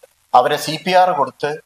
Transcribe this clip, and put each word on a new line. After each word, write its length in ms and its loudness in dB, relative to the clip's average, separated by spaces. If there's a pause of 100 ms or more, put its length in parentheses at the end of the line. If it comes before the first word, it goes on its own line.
(340)
അവരെ 220 4
സി 300 -8
പി 60 0
ആർ 180 4
കൊടുത്ത് 560 -4